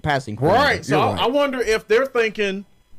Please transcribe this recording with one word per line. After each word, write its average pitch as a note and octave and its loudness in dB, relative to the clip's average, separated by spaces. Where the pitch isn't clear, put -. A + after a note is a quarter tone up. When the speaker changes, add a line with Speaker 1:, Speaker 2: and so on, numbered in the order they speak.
Speaker 1:
passing C3+ -2
quarterback. F#3 2
Speaker 2:
Right. A3+ -2
So C#3+ 0
Speaker 1:
You're A3+ 2
Speaker 2:
I, - -2
Speaker 1:
right. - -6
Speaker 2:
I G#3 2
wonder C4+ 0
if G#3+ -2
they're A#3+ 4
thinking, G#3 -2